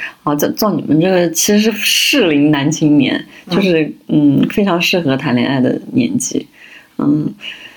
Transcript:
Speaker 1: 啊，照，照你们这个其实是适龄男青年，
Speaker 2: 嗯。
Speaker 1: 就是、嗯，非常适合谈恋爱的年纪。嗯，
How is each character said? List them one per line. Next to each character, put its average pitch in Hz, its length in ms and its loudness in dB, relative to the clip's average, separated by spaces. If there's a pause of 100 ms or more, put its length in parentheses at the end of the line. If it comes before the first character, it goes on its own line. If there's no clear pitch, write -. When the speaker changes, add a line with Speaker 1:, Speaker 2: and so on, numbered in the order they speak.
(220)
Speaker 1:
啊， 147 120 -2
照， 151 160 -2
照 208 240 -2
你 143 80 -4
们 151 180 0
这 185 100 2
个 175 200 2
其 - 200 -2
实 208 80 4
是 220 140 2
适 - 560 0
龄 147 220 2
男 147 200 0
青 147 280 2
年， - 260 0 (220)
Speaker 2:
嗯。 175 100 -2
Speaker 1:
就 196 60 2
是、 160 280 2 (180)
嗯， 147 420 2
非 214 160 0
常 170 160 0
适 180 180 0
合 135 160 0
谈 127 180 -2
恋 120 140 0
爱 135 120 0
的 - 200 0 (140)
年 - 240 0
纪。 - 280 -6 (520)
嗯， 147 340 0 (440)